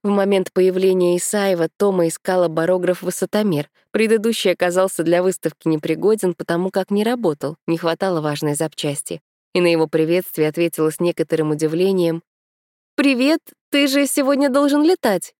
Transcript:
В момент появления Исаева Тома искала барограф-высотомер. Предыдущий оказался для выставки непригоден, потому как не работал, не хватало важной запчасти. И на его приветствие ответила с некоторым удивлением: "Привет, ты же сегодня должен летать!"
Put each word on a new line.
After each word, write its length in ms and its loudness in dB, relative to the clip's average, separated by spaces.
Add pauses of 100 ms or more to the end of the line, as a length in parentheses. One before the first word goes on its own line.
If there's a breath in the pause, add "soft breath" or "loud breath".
В 60 -4
момент 460 0
появления 640 2
Исаева 580 0
Тома 320 0
искала 400 -2
барограф-высотомер. 1200 -2 (220)
Предыдущий 600 0
оказался 520 0
для 180 2
выставки 460 -4
непригоден, 680 0
потому 360 -4
как 180 -4
не 140 0
работал, 540 -4 (100)
не 100 -2
хватало 440 -2
важной 340 -4
запчасти. 680 -6 (320)
И 60 0
на 80 2
его 200 2
приветствие 600 0
ответила 420 -2
с 120 -6
некоторым 500 -2
удивлением: 720 0 (720)
"Привет, 460 2 (300)
ты 160 2
же 200 2
сегодня 420 2
должен 340 2
летать!" 560 0